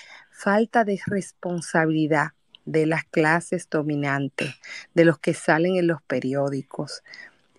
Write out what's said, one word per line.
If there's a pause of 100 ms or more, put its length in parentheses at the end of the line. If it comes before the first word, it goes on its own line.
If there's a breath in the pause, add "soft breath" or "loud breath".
(320 loud breath)
falta
de
responsabilidad (340)
de
las
clases
dominantes, (400 loud breath)
de
los
que
salen
en
los
periódicos, (560 loud breath)